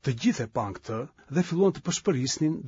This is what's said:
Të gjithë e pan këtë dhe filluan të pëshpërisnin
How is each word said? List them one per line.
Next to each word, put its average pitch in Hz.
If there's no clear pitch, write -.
Të 120
gjithë 208
e 110
pan 104
këtë 110
dhe 175
filluan 185
të -
pëshpërisnin 156